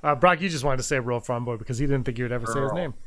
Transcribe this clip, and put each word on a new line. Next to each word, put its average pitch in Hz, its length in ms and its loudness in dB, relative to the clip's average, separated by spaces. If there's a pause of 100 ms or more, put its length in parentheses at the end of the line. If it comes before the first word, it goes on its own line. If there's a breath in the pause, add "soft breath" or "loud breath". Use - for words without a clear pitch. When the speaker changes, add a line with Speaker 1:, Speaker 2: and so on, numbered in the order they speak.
Speaker 1:
Uh, 147 120 4
Brock, 170 260 4
you 190 80 -2
just 147 160 -4
wanted 135 140 2
to 123 60 -2
say 143 140 0
Rural 120 220 0
Farm 123 240 -4
Boy 120 140 -4
because 113 180 -6
he 131 80 2
didn't 139 200 2
think 120 120 -2
you 123 80 -2
would 120 80 -2
ever 117 140 -2
say 110 60 -4
his 139 180 0
Speaker 2:
Rural. - 40 -2
Speaker 1:
name. 170 200 -2 (120)